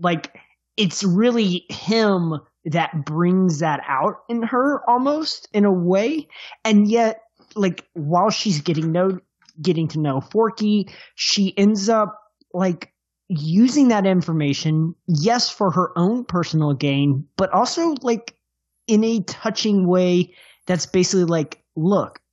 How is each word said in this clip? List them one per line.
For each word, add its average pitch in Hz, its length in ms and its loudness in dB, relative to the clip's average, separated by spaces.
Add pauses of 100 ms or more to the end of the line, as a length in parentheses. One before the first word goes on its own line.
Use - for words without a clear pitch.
like, 175 340 -4 (420)
it's 202 260 -2
really 202 680 0
him 185 680 0 (260)
that 160 400 -4
brings 175 540 2
that 151 280 -2
out 143 280 -2 (120)
in 233 160 -4
her 262 460 -2
almost, 285 640 -2
in 208 120 4
a 202 60 4
way. 196 560 0 (380)
And 208 240 4
yet, 226 320 2 (340)
like, 196 380 -4
while 175 380 0
she's 170 300 -2
getting 160 300 -2
know-, 180 280 0 (420)
getting 165 280 0
to 156 100 -6
know 139 200 -2
Forky, 208 680 -2 (260)
she - 420 -2
ends 202 320 2
up, 214 260 0 (380)
like, 180 380 -4 (380)
using 214 600 2
that 208 160 2
information, 160 880 0 (140)
yes, 190 420 0
for 196 220 0
her 175 240 0
own 214 300 0
personal 160 480 0
gain, 139 520 0 (120)
but 185 160 -2
also, 302 480 0
like, 233 340 -4 (520)
in 220 160 4
a 226 180 0
touching 202 680 -2
way 180 460 2 (320)
that's 180 220 -2
basically 185 380 2
like, 160 360 -2 (140)
"Look, 165 440 -2 (140)